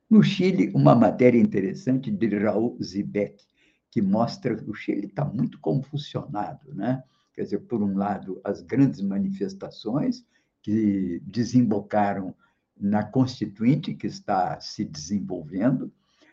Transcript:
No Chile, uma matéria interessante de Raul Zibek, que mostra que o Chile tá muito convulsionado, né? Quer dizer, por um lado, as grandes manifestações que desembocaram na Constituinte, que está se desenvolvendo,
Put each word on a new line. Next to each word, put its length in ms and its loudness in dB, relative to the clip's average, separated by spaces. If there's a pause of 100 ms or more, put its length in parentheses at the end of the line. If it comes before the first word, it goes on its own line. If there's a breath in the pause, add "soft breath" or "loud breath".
No 140 10
Chile, 500 2
uma 220 8
matéria 440 6
interessante 680 0
de 300 0
Raul 420 0
Zibek, 640 -6 (460)
que 100 -2
mostra 540 0
que 140 -10
o 40 -8
Chile 340 -6
tá 160 -6
muito 360 -4
convulsionado, 1120 -6
né? 300 -4 (300)
Quer 100 -8
dizer, 160 -6
por 240 -4
um 120 -2
lado, 480 -4
as 180 -6
grandes 400 0
manifestações 1200 -4 (380)
que 640 0
desembocaram 1080 0 (460)
na 240 0
Constituinte, 920 0
que 140 -8
está 520 -2
se 260 -8
desenvolvendo, 1080 -4 (420 soft breath)